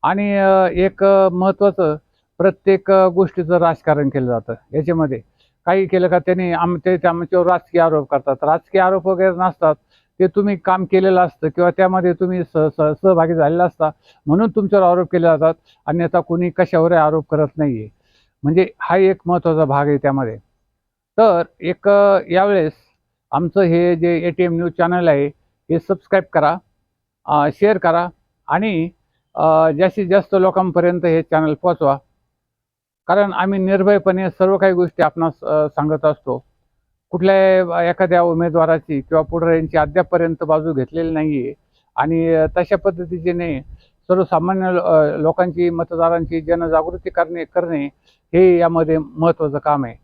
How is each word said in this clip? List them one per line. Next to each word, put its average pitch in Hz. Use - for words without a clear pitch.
आणि, 202
अ, 190
एक, 190
अ, 196
महत्त्वाचं, 185
प्रत्येक, 190
अ, 190
गोष्टीचं 180
राजकारण 156
केलं 131
जातं 117
याच्यामध्ये. 151
काही 190
केलं 180
का 180
त्यांनी 180
आम-, 170
ते, 185
ते 175
आमच्यावर 170
राजकीय 170
आरोप 156
करतात. 135
राजकीय 160
आरोप 185
वगैरे 190
नसतात, 175
ते 185
तुम्ही 202
काम 185
केलेलं 190
असतं 156
किंवा 175
त्यामध्ये 185
तुम्ही 180
स-, -
स-, 151
सहभागी 170
झालेला 160
असता 156
म्हणून 185
तुमच्यावर 196
आरोप 175
केले 170
जातात, 160
अन्यथा 170
कोणी 170
कशावरही 170
आरोप 156
करत 151
नाहीये. 120
म्हणजे 165
हा -
एक 190
महत्त्वाचा 165
भाग 143
आहे 147
त्यामध्ये. 135
तर 208
एक, 180
अ, 202
यावेळेस 185
आमचं 170
हे 175
जे 170
एटीएम 175
न्यूज 165
चॅनल 175
आहे 143
हे 165
सबस्क्राईब 185
करा, 156
अ, 147
शेअर 208
करा 175
आणि, 175
अ, 160
जास्तीत 185
जास्त 196
लोकांपर्यंत 180
हे 165
चॅनल 156
पोहोचवा. 139
कारण 196
आम्ही 190
निर्भयपणे 190
सर्व 190
काही 190
गोष्टी 175
आपणास, 160
अ, 151
सांगत 151
असतो. 135
कुठल्याही 185
एखाद्या 175
उमेदवाराची 165
किंवा 160
पुढाऱ्यांची 165
अद्यापपर्यंत 165
बाजू 156
घेतलेली 156
नाहीये 147
आणि, 165
अ, 156
तशा 180
पद्धतीने 175
सर्वसामान्य, 185
अ, 165
लोकांची, 170
मतदारांची 165
जनजागृती 165
करणे, 170
करणे 165
हे 180
यामध्ये 165
महत्त्वाचं 151
काम 147
आहे. 117